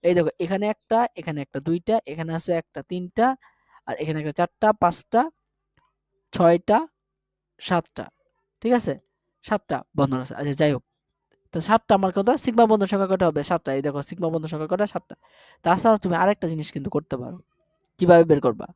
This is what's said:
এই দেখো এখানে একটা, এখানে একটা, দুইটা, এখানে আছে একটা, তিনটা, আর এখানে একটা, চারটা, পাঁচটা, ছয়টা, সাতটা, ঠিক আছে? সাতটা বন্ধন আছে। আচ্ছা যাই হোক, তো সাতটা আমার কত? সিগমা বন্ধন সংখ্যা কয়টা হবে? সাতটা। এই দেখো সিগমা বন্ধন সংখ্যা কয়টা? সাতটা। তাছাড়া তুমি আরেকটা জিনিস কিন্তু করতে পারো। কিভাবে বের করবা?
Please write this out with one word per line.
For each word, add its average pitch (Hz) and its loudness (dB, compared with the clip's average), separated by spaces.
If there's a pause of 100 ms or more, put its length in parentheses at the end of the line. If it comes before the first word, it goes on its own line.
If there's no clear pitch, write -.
এই 180 2
দেখো 156 2 (140)
এখানে 196 -2 (100)
একটা, - -4 (220)
এখানে 156 -8
একটা, - -12 (100)
দুইটা, 175 -2 (160)
এখানে 165 -8
আছে 180 -8 (100)
একটা, - -14 (100)
তিনটা, 180 -2 (600)
আর 95 -6
এখানে 151 -4
একটা, 151 -6
চারটা, 180 -2 (140)
পাঁচটা, 175 0 (1120)
ছয়টা, 175 4 (840)
সাতটা, - -6 (580)
ঠিক 233 0
আছে? 214 -2 (500)
সাতটা 202 -4 (220)
বন্ধন 135 0
আছে। - -14
আচ্ছা 143 -4
যাই 151 4
হোক, - -8 (720)
তো 175 -4 (100)
সাতটা 226 2
আমার 190 0
কত? 196 2 (160)
সিগমা 233 4
বন্ধন 202 2
সংখ্যা 196 0
কয়টা 185 2
হবে? 147 -4
সাতটা। 170 -2
এই 139 -4
দেখো 143 -4
সিগমা 170 -6
বন্ধন 160 -6
সংখ্যা 156 -8
কয়টা? 196 0
সাতটা। - -12 (500)
তাছাড়া 208 4
তুমি 175 0
আরেকটা 190 0
জিনিস 151 -6
কিন্তু 143 -8
করতে 147 -4
পারো। 180 -14 (600)
কিভাবে 170 8
বের 143 6
করবা? 107 -2